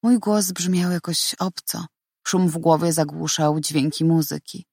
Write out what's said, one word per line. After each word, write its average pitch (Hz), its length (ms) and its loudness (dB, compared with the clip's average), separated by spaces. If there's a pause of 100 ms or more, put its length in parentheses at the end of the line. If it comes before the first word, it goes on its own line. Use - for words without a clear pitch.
Mój 240 160 4
głos 202 320 0
brzmiał 180 400 0
jakoś 170 480 -4
obco. - 460 -6 (420)
Szum 185 220 2
w 156 80 -6
głowie 165 360 2
zagłuszał 156 640 0
dźwięki 151 460 -2
muzyki. 160 680 0